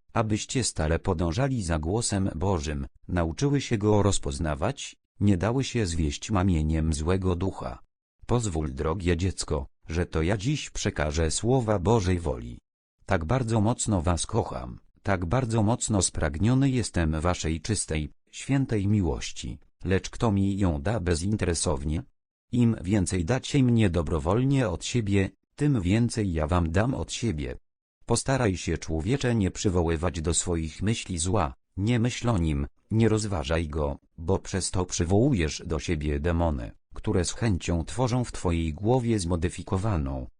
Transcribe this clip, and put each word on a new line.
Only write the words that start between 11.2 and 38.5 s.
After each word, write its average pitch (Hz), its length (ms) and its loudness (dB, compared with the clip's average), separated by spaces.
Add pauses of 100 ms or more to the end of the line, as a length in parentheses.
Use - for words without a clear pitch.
słowa 110 480 0
Bożej 92 400 2
woli. 60 400 -6 (460)
Tak 85 200 0
bardzo 117 360 0
mocno 107 400 0
was 85 240 0
kocham, 62 540 -4 (240)
tak 92 220 0
bardzo 113 380 0
mocno 104 380 2
spragniony 104 680 2
jestem 85 520 0
waszej 82 400 0
czystej, 78 520 -4 (180)
świętej 131 560 0
miłości, 80 720 -2 (240)
lecz 92 260 0
kto - 220 0
mi 98 260 2
ją 87 240 2
da 104 180 -2
bezinteresownie? 85 1040 0 (480)
Im 117 300 4
więcej 92 440 2
dacie 131 380 0
mnie 113 260 6
dobrowolnie 92 800 2
od 82 160 -6
siebie, 98 440 0 (260)
tym 143 260 2
więcej 104 520 2
ja 78 140 0
wam 87 240 2
dam 110 220 2
od 82 180 -6
siebie. 73 460 -4 (480)
Postaraj 117 520 2
się, 82 200 -2
człowiecze, 92 580 0
nie 92 160 2
przywoływać 85 720 0
do 82 120 0
swoich 80 480 -2
myśli 92 360 -2
zła, 85 360 0 (240)
nie 110 220 2
myśl 120 300 -2
o 110 80 2
nim, 76 300 0 (240)
nie 110 180 6
rozważaj 87 580 0
go, 73 300 -2 (200)
bo 85 220 0
przez - 320 -4
to 90 140 0
przywołujesz 92 800 2
do 80 140 -2
siebie 73 400 -2
demony, 80 520 0 (220)
które 92 320 0
z - 60 -4
chęcią 87 540 -2
tworzą 123 380 -2
w - 80 -10
twojej 82 420 -2